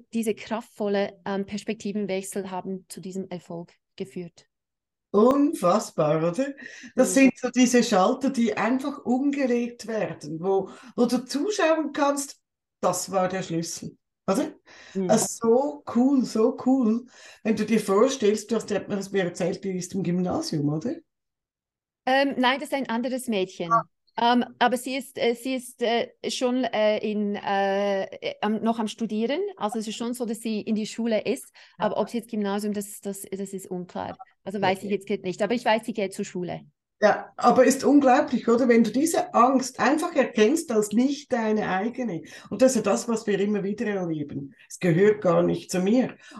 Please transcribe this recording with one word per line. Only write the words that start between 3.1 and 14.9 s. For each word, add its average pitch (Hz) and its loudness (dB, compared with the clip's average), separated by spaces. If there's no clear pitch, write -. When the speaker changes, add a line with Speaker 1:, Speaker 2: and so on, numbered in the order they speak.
Speaker 1:
Erfolg 170 -12
geführt. 180 -12
Speaker 2:
Unfassbar, 208 4
oder? 175 0
Das 233 4
Speaker 1:
Mhm. 185 -2
Speaker 2:
sind 262 6
so 247 -6
diese 247 4
Schalter, 226 2
die 233 0
einfach 262 -2
umgelegt 247 0
werden, 160 -6
wo, 190 0
wo 233 4
du 247 -2
zuschauen 320 0
kannst, 285 -2
das 180 -2
war 185 2
der 190 -4
Schlüssel, 165 -8
oder? 208 0